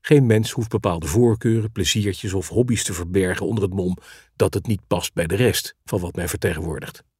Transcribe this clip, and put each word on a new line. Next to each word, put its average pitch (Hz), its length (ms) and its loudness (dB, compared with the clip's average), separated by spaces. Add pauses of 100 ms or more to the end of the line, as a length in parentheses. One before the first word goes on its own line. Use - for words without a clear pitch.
Geen 143 260 6
mens 110 240 4
hoeft 113 200 -6
bepaalde 87 360 0
voorkeuren, 113 640 2
pleziertjes 101 600 -2
of 92 160 -4
hobby's 120 360 0
te - 80 -6
verbergen 90 540 -2
onder 101 180 0
het 92 100 -2
mom 92 220 -2 (400)
dat - 180 2
het 98 120 -4
niet 107 200 -2
past - 280 -4
bij - 120 -2
de 82 100 -2
rest 110 380 0 (100)
van 101 160 -2
wat 87 140 -8
men 85 140 -4
vertegenwoordigt. 82 760 -6 (160)